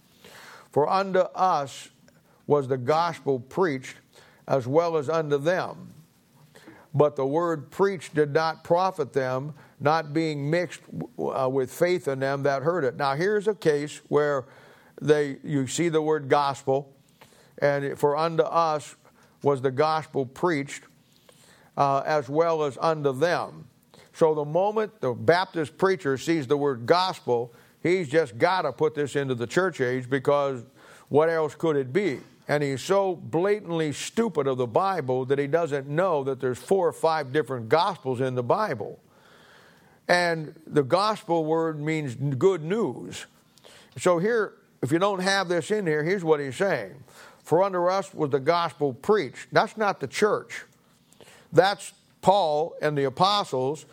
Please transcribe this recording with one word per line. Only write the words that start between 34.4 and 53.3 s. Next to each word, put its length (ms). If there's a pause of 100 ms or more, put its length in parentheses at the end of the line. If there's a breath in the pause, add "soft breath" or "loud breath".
of 100
the 120
Bible 580
that 120
he 100
doesn't 400
know 360
that 160
there's 180
four 280
or 60
five 400
different 360
gospels 520
in 160
the 60
Bible. 580 (1080 soft breath)
And 480 (100)
the 200
gospel 600
word 360
means 340
good 480
news. 640 (720 loud breath)
So 200
here, 360 (260)
if 120
you 80
don't 180
have 300
this 240
in 160
here, 160
here's 180
what 160
he's 180
saying. 460 (400 loud breath)
"For 220
unto 220
us 280
was 160
the 100
gospel 520
preached." 580
That's 260
not 220
the 80
church. 580 (880 loud breath)
That's 420 (260)
Paul 600
and 160
the 80
apostles, 880